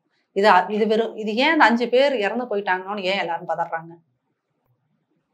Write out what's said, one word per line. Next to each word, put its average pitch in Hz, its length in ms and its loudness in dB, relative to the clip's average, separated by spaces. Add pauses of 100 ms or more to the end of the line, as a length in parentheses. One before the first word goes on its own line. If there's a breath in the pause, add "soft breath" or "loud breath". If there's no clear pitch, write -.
(320)
இது 202 180 4
அ-, 180 180 6
இது 214 180 -2
வெறும், 220 300 -2
இது 214 180 -6
ஏன் 277 160 0
அந்த 302 140 4
அஞ்சு 233 240 2
பேர் 269 240 2
இறந்து 233 320 -2
போயிட்டாங்கன்னு 202 560 -4
ஏன் 190 180 -2
எல்லாரும் 170 300 -6
பதறாங்க? 165 440 -6 (1400)